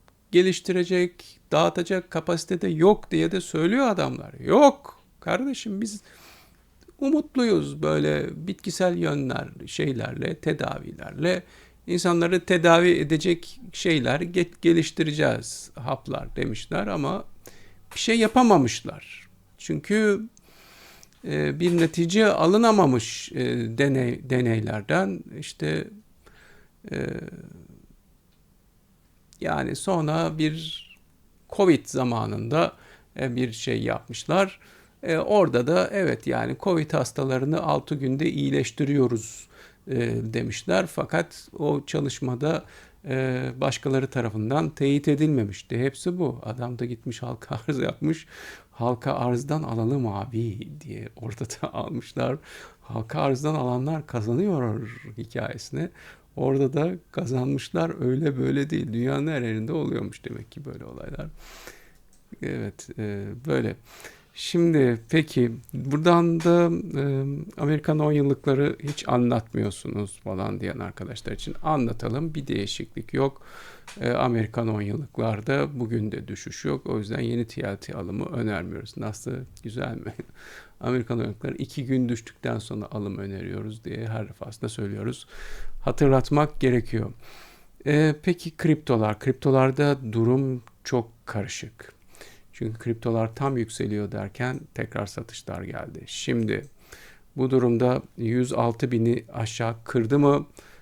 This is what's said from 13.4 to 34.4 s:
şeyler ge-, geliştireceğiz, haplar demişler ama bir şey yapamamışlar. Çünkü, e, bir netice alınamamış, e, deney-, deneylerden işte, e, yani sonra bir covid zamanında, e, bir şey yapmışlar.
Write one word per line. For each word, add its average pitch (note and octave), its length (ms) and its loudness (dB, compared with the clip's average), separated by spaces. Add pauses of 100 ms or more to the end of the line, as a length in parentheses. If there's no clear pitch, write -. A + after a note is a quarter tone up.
şeyler C#3+ 480 0
ge-, F3 400 0
geliştireceğiz, D3+ 1120 2
haplar - 600 -6
demişler E3 520 -4
ama E3+ 380 -2 (680)
bir - 60 -8
şey A3+ 200 2
yapamamışlar. G#3+ 1120 4 (280)
Çünkü, G#3 720 0 (960)
e, D3 340 0
bir F3 180 2
netice E3+ 480 4
alınamamış, F#3+ 1040 4
e, B2+ 120 -2 (340)
deney-, C3 520 2
deneylerden B2 960 0 (160)
işte, D#3 480 -4 (1040)
e, - 160 -4 (2250)
yani C3+ 340 -2
sonra D#3+ 640 0
bir D#3 460 -4 (640)
covid F3+ 360 4
zamanında, A#2 880 -2 (460)
e, B2+ 160 -4
bir B2 160 -2
şey A2+ 300 -4
yapmışlar. D3+ 800 -2 (440)